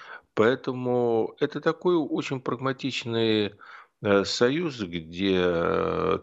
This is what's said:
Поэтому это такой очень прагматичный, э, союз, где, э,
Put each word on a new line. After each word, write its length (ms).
Поэтому 1040
это 220
такой 360
очень 440
прагматичный, 1120
э, 220
союз, 560
где, 600
э, 800